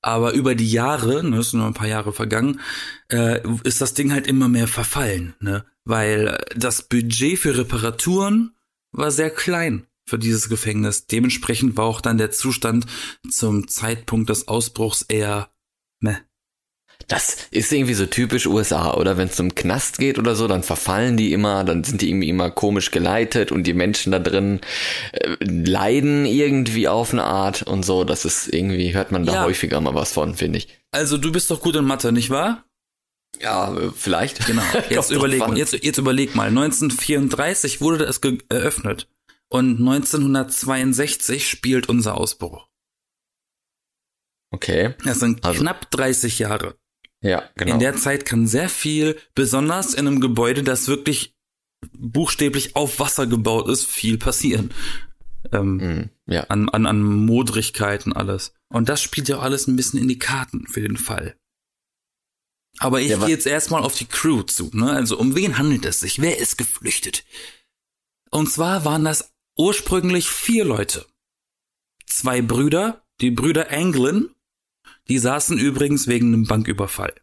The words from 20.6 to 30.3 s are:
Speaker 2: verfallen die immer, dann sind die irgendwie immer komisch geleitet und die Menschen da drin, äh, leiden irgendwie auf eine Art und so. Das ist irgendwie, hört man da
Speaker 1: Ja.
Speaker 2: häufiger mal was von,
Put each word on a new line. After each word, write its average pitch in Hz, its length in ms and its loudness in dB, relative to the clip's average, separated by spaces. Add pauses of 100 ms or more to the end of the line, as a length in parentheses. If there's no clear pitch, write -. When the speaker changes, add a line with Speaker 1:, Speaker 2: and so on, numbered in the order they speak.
Speaker 2:
verfallen 110 540 0
die 107 160 2
immer, 98 320 2
dann 85 180 2
sind 113 180 -2
die 87 80 0
irgendwie 90 200 0
immer 90 200 0
komisch 104 400 0
geleitet 104 600 0
und 85 140 0
die 87 80 2
Menschen 95 400 0
da 92 60 2
drin, 95 420 0 (500)
äh, - 320 -2
leiden 101 840 2
irgendwie 127 640 2
auf 113 240 0
eine 120 140 0
Art 98 380 0
und 95 200 -2
so. 92 220 2
Das - 180 -2
ist - 240 -2
irgendwie, 90 460 0
hört 95 180 -2
man 90 140 0
da - 80 2
Speaker 1:
Ja. 185 100 0
Speaker 2:
häufiger 90 380 0
mal 67 120 -2
was 71 200 -2
von, 80 220 -2